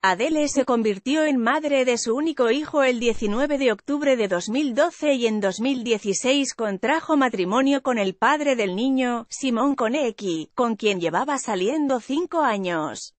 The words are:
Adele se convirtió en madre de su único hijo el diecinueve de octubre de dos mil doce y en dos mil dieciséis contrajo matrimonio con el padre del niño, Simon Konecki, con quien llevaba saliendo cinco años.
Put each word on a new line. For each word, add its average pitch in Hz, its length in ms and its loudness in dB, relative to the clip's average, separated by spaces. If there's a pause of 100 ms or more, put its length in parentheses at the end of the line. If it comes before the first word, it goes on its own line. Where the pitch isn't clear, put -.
Adele 294 420 0
se 269 160 0
convirtió 240 600 0
en 285 120 0
madre 277 460 0
de 247 140 2
su 226 180 -2
único 285 360 0
hijo 285 320 0
el 254 160 2
diecinueve 233 580 0
de 262 140 2
octubre 285 440 0
de 220 120 0
dos 180 220 -2
mil 254 260 -2
doce 302 400 2
y 240 100 -2
en 214 140 0
dos 196 200 -2
mil 254 240 -2
dieciséis 240 720 0
contrajo 233 640 0
matrimonio 254 640 2
con 247 160 0
el 196 160 0
padre 285 420 2
del 196 200 -2
niño, 247 560 0
Simon 262 420 0
Konecki, 220 800 -2
con 233 220 0
quien 202 240 0
llevaba 214 400 0
saliendo 247 640 0
cinco 330 400 -2
años. 180 760 -2